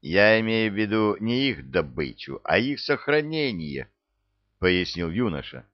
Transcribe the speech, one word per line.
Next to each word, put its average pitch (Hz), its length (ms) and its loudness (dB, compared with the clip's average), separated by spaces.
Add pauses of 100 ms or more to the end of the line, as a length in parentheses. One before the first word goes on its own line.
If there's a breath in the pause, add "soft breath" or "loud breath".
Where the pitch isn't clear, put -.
«Я 101 380 6
имею 110 320 0
в 95 40 -6
виду 107 440 2
не 123 300 0
их 71 200 -6
добычу, 69 720 -4
а 80 140 2
их 131 220 0
сохранение», — 139 1080 -4 (720)
пояснил 90 520 0
юноша. 80 640 -4